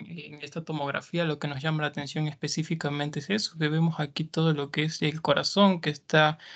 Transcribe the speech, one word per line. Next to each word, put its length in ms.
en 320
esta 240
tomografía, 640
lo 120
que 80
nos 160
llama 200
la 60
atención 380
específicamente 920
es 100
eso, 300
que 100
vemos 320
aquí 240
todo 300
lo 160
que 140
es 180
el 180
corazón, 600
que 80
está 480